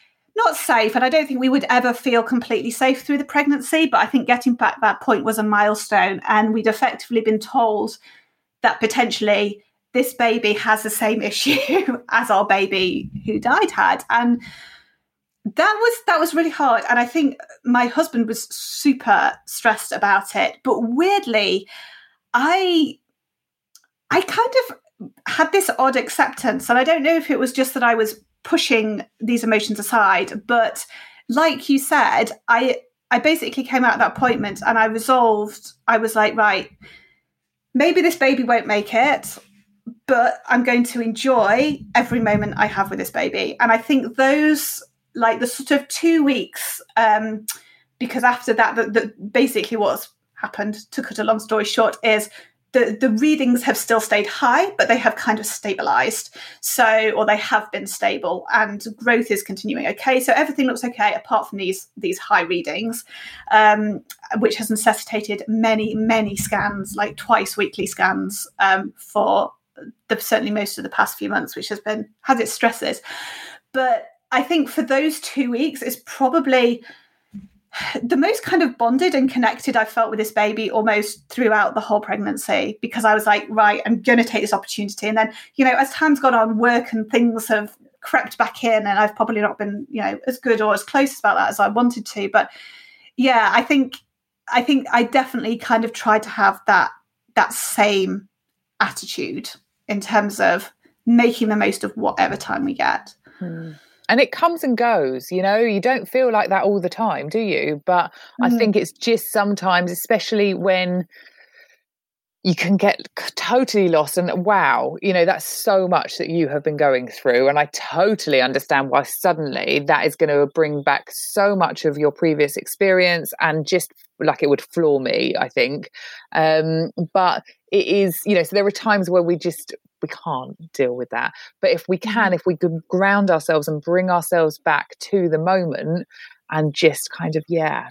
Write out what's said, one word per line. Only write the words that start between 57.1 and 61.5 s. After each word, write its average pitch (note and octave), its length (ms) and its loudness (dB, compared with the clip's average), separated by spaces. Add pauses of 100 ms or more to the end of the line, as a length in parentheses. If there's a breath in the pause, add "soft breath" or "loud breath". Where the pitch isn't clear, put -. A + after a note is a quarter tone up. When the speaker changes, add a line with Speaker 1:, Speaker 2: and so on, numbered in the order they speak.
Speaker 1:
or G#3+ 80 2
they G#3 100 4
have G#3 380 -2
been G3 120 -8
stable, F#3+ 680 -4
and G#3 320 0 (100)
growth A#3+ 340 0
is G3 140 -2
continuing - 440 -6
okay. B3+ 340 0
So C4 120 0
everything C#4+ 340 0
looks B3 180 -4
okay, G#3 280 -2
apart A3 360 -2
from G3+ 80 -10